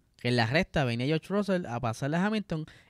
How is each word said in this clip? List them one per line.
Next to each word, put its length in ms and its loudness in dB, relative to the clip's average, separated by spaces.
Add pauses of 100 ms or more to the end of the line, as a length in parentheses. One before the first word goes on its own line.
(160)
Que 120 -4
en 80 4
la 100 4
recta 380 2
venía 220 0
George 220 -2
Russell 380 0
a 140 -4
pasarle 360 -2
a 100 2
Hamilton 380 -2 (260)